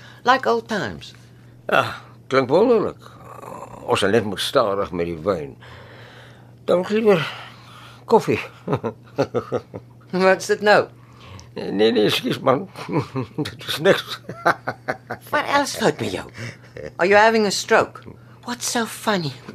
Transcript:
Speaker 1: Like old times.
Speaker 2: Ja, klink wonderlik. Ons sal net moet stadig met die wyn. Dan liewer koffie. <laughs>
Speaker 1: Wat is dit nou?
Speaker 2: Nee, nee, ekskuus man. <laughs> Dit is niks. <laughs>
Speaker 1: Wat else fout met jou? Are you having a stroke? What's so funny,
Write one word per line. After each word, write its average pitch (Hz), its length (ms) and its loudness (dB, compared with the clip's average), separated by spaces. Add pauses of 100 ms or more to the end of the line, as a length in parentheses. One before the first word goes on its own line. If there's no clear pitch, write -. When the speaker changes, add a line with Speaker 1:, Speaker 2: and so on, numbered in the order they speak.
(240)
Speaker 1:
Like 254 240 2
old 233 200 -2
times. 120 440 -6 (560)
Speaker 2:
Ja, 113 260 2 (320)
klink 131 220 2
wonderlik. 185 480 4 (880)
Ons 117 160 0
sal 98 100 2
net 107 140 4
moet 98 160 -6
stadig 101 520 0
met 87 140 -2
die 85 120 -6
wyn. 76 380 -4 (1080)
Dan 180 240 2
liewer 208 320 4 (840)
koffie. 151 360 4 (240)
<laughs> 143 160 -2 (1300)
Speaker 1:
Wat 185 280 4
is - 60 -10
dit 208 140 -2
nou? 202 280 6 (680)
Speaker 2:
Nee, 214 380 2
nee, 214 120 4
ekskuus 196 360 0
man. 135 280 0 (360)
<laughs> - 320 -8
Dit - 300 -8
is - 120 -6
niks. - 420 2 (520)
<laughs> - 600 -10
Speaker 1:
Wat 294 120 0
else 285 340 -2
fout 190 220 0
met 104 120 -6
jou? 85 140 -8 (680)
Are 175 120 0
you 202 120 6
having 220 260 4
a 190 40 0
stroke? - 500 0 (440)
What's 240 260 -8
so 233 160 -2
funny, 180 460 -4 (220)